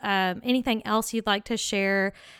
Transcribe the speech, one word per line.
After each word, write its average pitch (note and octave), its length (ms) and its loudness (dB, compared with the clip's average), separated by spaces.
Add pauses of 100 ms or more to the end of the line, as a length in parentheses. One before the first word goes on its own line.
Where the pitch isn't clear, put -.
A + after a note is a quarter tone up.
um, F#3+ 420 0
anything B3 420 0
else A3 280 0
you'd A3 120 -4
like G#3 180 2
to A#3 120 -4
share G3 560 0 (280)